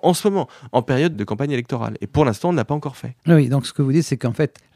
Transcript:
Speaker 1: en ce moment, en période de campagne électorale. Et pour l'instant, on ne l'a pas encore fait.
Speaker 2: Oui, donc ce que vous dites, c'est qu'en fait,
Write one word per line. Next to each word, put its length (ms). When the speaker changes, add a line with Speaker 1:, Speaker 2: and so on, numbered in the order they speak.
Speaker 1:
en 80
ce 140
moment, 180
en 120
période 340
de 80
campagne 260
électorale. 500
Et 60
pour 180
l'instant, 260
on 20
ne 40
l'a 80
pas 100
encore 220
fait. 200
Speaker 2:
Oui, 220
donc 180
ce 60
que 100
vous 80
dites, 140
c'est 120
qu'en 160
fait, 260